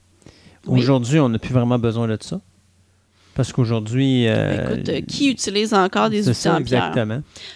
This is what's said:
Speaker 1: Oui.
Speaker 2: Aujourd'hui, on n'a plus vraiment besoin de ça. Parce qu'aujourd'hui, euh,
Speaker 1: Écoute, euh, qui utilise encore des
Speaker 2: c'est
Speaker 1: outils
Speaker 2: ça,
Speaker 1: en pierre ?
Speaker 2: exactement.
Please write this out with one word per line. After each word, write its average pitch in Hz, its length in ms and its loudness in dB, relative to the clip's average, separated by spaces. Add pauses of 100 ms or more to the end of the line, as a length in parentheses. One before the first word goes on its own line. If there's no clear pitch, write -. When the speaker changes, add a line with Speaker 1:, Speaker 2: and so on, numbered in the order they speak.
(680)
Speaker 1:
Oui. 127 120 4
Speaker 2:
Aujourd'hui, 127 400 2
on 135 100 4
n'a 113 100 0
plus - 140 -6
vraiment 123 260 2
besoin 113 280 0
de 110 140 -2
ça. - 180 -10 (960)
Parce 127 180 -2
qu'aujourd'hui, 120 760 0
euh, 107 500 0
Speaker 1:
Écoute, - 120 -6
euh, - 180 -2
qui 277 220 0
utilise 214 420 -2
encore 208 380 2
des 208 140 -2
Speaker 2:
c'est 190 80 2
Speaker 1:
outils 110 80 -2
Speaker 2:
ça, - 180 0
Speaker 1:
en 135 60 -2
pierre ? 120 240 0
Speaker 2:
exactement. 110 340 -2 (340)